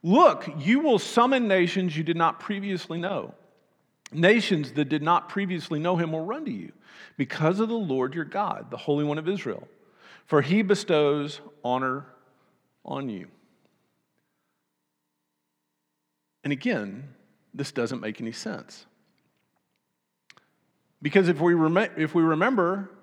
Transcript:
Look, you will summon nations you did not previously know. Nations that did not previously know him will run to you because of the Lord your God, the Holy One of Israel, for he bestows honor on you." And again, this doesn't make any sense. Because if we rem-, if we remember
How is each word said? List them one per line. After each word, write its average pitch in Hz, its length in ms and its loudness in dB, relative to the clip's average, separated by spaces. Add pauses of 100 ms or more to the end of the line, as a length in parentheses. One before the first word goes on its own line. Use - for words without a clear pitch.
Look, 208 460 6 (100)
you 202 220 2
will 277 180 4
summon 247 480 2
nations 185 500 0
you 160 60 -2
did 165 140 -2
not 165 240 2
previously 196 580 -6
know. 175 360 -6 (760)
Nations 170 600 2
that 143 160 -2
did 147 140 -2
not 165 260 2
previously 180 500 -6
know 175 180 0
him 165 160 -2
will 160 120 -6
run 277 220 -8
to 220 40 -8
you 98 220 -12 (440)
because 156 440 0
of 220 80 0
the 226 60 -4
Lord 135 400 -2
your 160 100 -6
God, 180 460 -6
the 127 60 -10
Holy 147 280 -2
One 147 140 -2
of 156 100 -6
Israel, 185 400 -6 (580)
for 147 160 4
he 180 200 4
bestows 151 800 0 (240)
honor 131 420 -4 (760)
on 139 240 -8
you." 98 220 -10 (3000)
And 143 120 -2
again, 131 600 -6 (380)
this 139 180 -8
doesn't 120 300 -4
make 107 180 -10
any 113 140 -8
sense. - 540 -14 (2250)
Because 170 260 4
if 165 100 2
we 170 140 4
rem-, 170 460 2
if 156 160 -2
we 170 80 4
remember 190 680 2 (120)